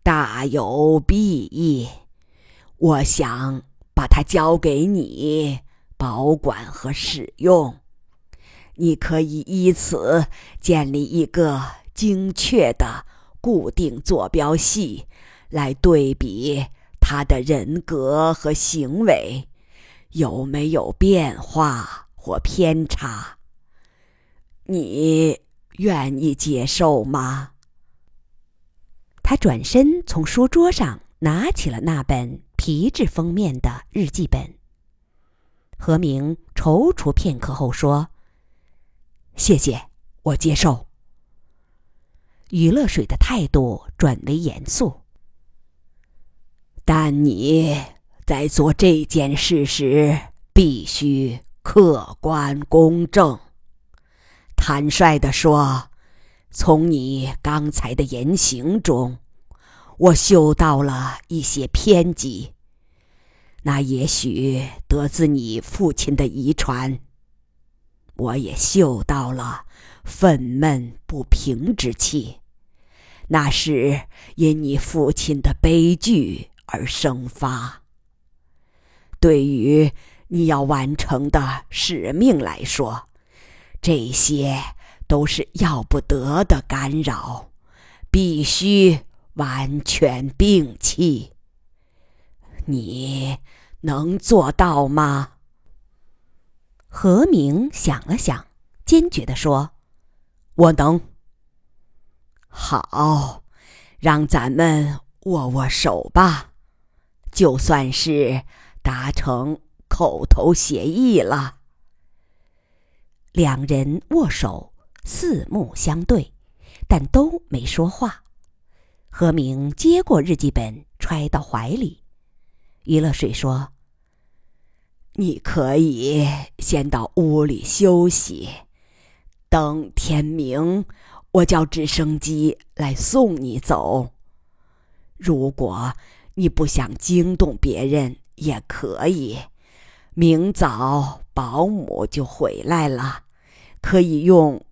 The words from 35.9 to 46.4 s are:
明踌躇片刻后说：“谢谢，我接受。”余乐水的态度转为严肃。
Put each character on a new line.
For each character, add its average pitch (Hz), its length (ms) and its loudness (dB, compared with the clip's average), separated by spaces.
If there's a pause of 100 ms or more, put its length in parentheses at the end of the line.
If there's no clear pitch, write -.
明 147 380 -2 (180)
踌 214 380 2
躇 143 200 -2
片 139 260 0
刻 - 140 -8
后 131 180 -4
说 143 380 0 (1300)
：“谢 170 220 2
谢， 123 300 -4 (340)
我 143 140 -2
接 160 180 -2
受。” 143 320 0 (1600)
余 165 200 2
乐 262 160 2
水 123 180 -2
的 - 120 -4
态 208 320 2
度 123 360 0 (120)
转 139 300 2
为 147 100 -2
严 165 300 -6
肃。 - 340 -2 (1800)